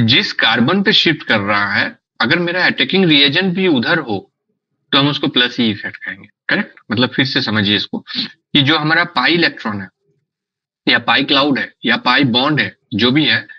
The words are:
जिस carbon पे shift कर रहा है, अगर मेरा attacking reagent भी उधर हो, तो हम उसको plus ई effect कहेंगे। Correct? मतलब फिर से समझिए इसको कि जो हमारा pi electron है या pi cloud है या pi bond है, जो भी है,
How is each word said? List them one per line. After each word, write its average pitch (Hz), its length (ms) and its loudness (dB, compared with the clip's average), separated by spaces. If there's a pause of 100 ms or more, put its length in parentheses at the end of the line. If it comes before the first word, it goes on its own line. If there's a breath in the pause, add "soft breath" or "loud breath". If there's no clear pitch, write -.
जिस 131 320 2
carbon 123 500 2
पे 214 100 2
shift - 300 0
कर 113 180 0
रहा 101 340 -2
है, - 240 -2 (220)
अगर 131 180 0
मेरा 175 280 -2
attacking 143 380 0
reagent 156 500 2
भी 185 120 0
उधर 151 320 2
हो, 113 340 -8 (600)
तो 143 60 2
हम 139 100 4
उसको 147 200 -2
plus 123 320 0
ई 113 100 2
effect 101 260 -8
कहेंगे। 98 320 -14 (200)
Correct? 185 320 -4 (120)
मतलब 123 180 0
फिर 139 140 0
से 135 180 -2
समझिए 104 340 0
इसको - 220 -6 (180)
कि - 460 -2
जो 151 160 2
हमारा 160 260 0
pi 131 280 0
electron 139 480 -2
है 95 80 -12 (1000)
या 120 100 2
pi 120 260 0
cloud 139 340 2
है 101 160 -8 (100)
या 120 120 2
pi 123 280 2
bond 131 360 0
है, 98 160 -6 (180)
जो 110 160 2
भी 147 140 2
है, 117 220 0 (120)